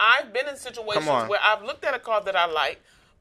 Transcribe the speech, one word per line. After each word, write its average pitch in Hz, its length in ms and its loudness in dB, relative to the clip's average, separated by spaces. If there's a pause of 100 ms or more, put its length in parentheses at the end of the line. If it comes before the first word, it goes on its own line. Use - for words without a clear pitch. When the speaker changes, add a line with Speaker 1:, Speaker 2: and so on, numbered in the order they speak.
Speaker 1:
I've 233 320 4
been 262 160 -4
in 277 80 -10
situations 220 480 -4
Speaker 2:
Come 147 100 2
on. 113 140 0
Speaker 1:
where 202 140 0
I've 208 200 2
looked 262 220 -10
at 302 100 -2
a 247 40 -4
car 220 240 -2
that 196 140 -4
I 175 100 4
like, 156 340 -2 (400)